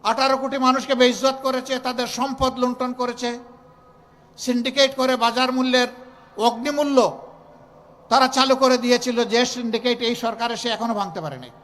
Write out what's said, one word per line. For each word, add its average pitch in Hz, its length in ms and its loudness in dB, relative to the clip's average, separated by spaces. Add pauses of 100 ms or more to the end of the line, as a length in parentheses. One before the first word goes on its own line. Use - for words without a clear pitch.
আঠারো 262 340 2
কোটি 262 200 -4
মানুষকে 262 380 2
বেইজ্জত 254 480 2
করেছে, 254 360 -4
তাদের 247 280 -4
সম্পদ 254 520 -4
লুণ্ঠন 247 340 -2
করেছে, 240 460 -6 (1000)
সিন্ডিকেট 262 580 4
করে 254 200 2
বাজার 233 360 2
মূল্যের 254 360 2 (500)
অগ্নিমূল্য 254 880 2 (840)
তারা 254 180 4
চালু 262 280 2
করে 254 220 2
দিয়েছিল, 240 460 0
যে 226 220 0
সিন্ডিকেট 240 560 -4
এই 233 140 -2
সরকার 233 360 -4
এসে 233 180 -6
এখনো 226 240 -4
ভাঙতে 190 280 -6
পারেনি। 131 280 -12 (140)